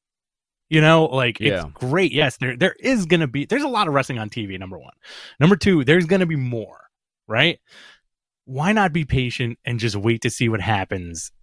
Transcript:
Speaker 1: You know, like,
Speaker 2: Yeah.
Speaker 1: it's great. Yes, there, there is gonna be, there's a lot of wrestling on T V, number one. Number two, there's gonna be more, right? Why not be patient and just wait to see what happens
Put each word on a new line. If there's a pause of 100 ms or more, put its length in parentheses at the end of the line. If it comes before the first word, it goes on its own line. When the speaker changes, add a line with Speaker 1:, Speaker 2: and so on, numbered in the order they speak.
(680)
Speaker 1:
You
know,
like,
Speaker 2:
Yeah.
Speaker 1:
it's
great.
Yes,
there,
there
is
gonna
be,
there's
a
lot
of
wrestling
on
T
V,
number
one. (460)
Number
two,
there's
gonna
be
more, (480)
right? (840)
Why
not
be
patient
and
just
wait
to
see
what
happens (120)